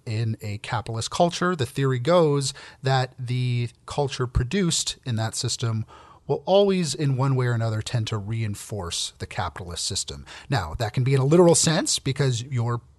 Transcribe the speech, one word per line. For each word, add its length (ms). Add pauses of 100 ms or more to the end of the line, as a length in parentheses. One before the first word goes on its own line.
in 380
a 160
capitalist 500
culture, 460
the 100
theory 320
goes 560 (300)
that 340
the 520 (180)
culture 400
produced 760
in 120
that 180
system 540 (400)
will 180
always, 480
in 240
one 180
way 120
or 60
another, 280
tend 240
to 100
reinforce 1040
the 80
capitalist 580
system. 400 (240)
Now, 300
that 160
can 100
be 120
in 40
a 60
literal 300
sense 420
because 460
you're 380 (180)